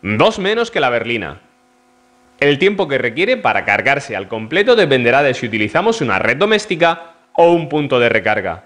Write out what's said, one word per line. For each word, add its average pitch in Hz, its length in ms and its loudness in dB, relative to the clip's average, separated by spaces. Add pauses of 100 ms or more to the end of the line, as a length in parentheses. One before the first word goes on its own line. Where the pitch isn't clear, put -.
dos 120 340 2
menos 220 320 -2
que - 100 -4
la 131 120 2
berlina. 110 500 -4 (960)
El 143 200 2
tiempo 190 280 0
que 135 120 -2
requiere 160 380 -2
para 104 280 0
cargarse 117 500 0
al 95 120 -8
completo 151 480 0
dependerá 135 480 4
de 135 100 2
si 123 140 -6
utilizamos 113 540 -2
una 107 180 0
red 117 180 0
doméstica 170 760 0 (240)
o 170 140 6
un 170 160 0
punto 139 320 0
de 120 80 2
recarga. 101 580 -2